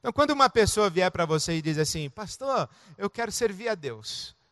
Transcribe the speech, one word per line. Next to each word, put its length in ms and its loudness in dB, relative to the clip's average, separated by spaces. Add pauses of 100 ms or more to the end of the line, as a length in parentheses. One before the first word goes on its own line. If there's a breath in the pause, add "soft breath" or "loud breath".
Então, 120 -6
quando 180 2
uma 180 4
pessoa 400 4
vier 220 2
pra 160 -2
você 300 0
e 60 -2
diz 140 -2
assim, 320 -2
"Pastor, 600 -4 (280 soft breath)
eu 140 -4
quero 200 -6
servir 380 -2
a 60 0
Deus." 600 -10 (180)